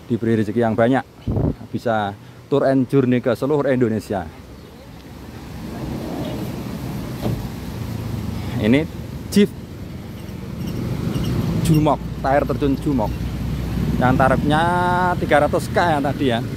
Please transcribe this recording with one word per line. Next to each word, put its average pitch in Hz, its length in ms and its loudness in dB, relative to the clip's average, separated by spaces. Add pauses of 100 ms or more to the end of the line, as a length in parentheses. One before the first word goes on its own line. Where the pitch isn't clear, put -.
diberi 113 320 0
rezeki 107 240 0
yang 113 160 2
banyak, 120 240 4 (720)
bisa 110 400 -2 (400)
tour 139 160 4
and 135 240 4
journey 123 320 4
ke 127 80 2
seluruh 139 400 0
Indonesia. 107 560 0 (4000)
Ini 131 240 4 (480)
Jeep 202 160 6 (2250)
Jumok, 151 340 4 (220)
air 143 240 4
terjun 139 400 0
Jumok, 123 260 2 (880)
yang 127 160 4
tarifnya 135 500 4 (640)
tiga 151 240 6
ratus 160 240 0
K - 40 0 (200)
ya - 80 0
tadi 135 320 0
ya. 120 80 -2 (120)